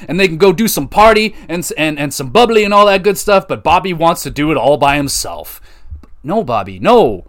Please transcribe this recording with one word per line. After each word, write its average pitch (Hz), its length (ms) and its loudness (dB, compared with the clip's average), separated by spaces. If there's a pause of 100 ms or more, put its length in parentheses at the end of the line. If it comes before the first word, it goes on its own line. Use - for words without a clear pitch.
and 180 120 -4
they 190 80 2
can 160 120 -8
go 190 120 4
do 208 160 -2
some 143 220 -4
party 214 460 2 (120)
and 170 120 -6
s-, - 120 -8
and, 151 280 -4
and 143 120 -4
some 135 200 -8
bubbly 220 320 4
and 202 100 0
all 208 140 6
that 196 160 2
good 196 160 0
stuff, 190 280 0
but 117 160 -8
Bobby 175 300 0
wants 165 300 0
to 139 80 -8
do 147 180 -2
it 147 80 0
all 139 200 2
by 143 180 2
himself. 95 680 -8 (640)
No, 190 200 -2
Bobby, 98 360 -4
no. 143 500 2